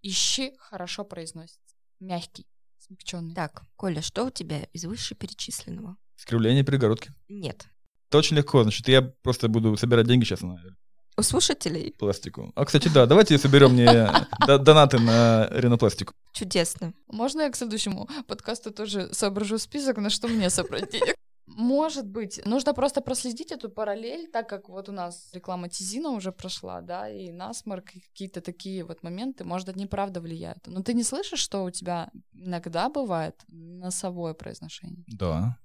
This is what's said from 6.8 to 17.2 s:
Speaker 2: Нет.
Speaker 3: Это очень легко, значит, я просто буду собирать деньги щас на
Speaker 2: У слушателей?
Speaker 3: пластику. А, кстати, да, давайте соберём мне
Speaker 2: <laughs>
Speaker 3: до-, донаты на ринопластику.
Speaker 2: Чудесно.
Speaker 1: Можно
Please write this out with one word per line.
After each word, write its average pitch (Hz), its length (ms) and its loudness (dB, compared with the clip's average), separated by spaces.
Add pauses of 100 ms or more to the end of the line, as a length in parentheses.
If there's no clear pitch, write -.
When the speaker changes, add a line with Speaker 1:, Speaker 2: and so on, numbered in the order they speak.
Speaker 2:
Нет. 196 380 -12 (420)
Speaker 3:
Это 147 100 4
очень 156 180 2
легко, 143 260 4
значит, 107 260 0
я 131 140 8 (200)
просто 123 260 0
буду 110 280 2
собирать 117 300 4
деньги 123 180 6
щас 95 180 -4
на 90 140 -10 (640)
Speaker 2:
У 214 40 0
слушателей? 180 760 -2
Speaker 3:
пластику. - 560 -6
А, 139 100 0
кстати, 147 240 2
да, 139 180 8
давайте 160 320 8
соберём 139 340 10
мне 123 140 8
Speaker 2:
<laughs> 117 600 6
Speaker 3:
до-, 139 120 8
донаты 143 400 8
на 113 520 6
ринопластику. 117 600 2 (200)
Speaker 2:
Чудесно. 180 600 -4 (160)
Speaker 1:
Можно 277 340 -4